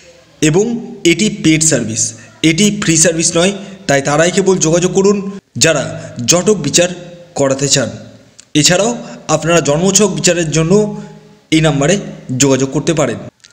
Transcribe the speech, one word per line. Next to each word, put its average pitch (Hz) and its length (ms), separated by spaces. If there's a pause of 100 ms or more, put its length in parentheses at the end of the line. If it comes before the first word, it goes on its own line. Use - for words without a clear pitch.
(420)
এবং 156 240 (460)
এটি 196 140 (180)
paid 160 200
service, 113 380 (420)
এটি 160 220 (140)
free 165 180
service 165 380
নয়। 180 180 (320)
তাই 139 160
তারাই 151 300
কেবল 190 240 (100)
যোগাযোগ 170 280
করুন, 196 240 (400)
যারা 147 260 (480)
জটক 185 260 (100)
বিচার 170 220 (460)
করাতে 135 320
চান। 127 220 (680)
এছাড়াও 180 320 (440)
আপনারা 160 320
জন্মছক 190 500
বিচারের 170 340
জন্য 160 220 (760)
এই 156 100
নাম্বারে 147 340 (460)
যোগাযোগ 135 340
করতে 160 180
পারেন। 131 240 (360)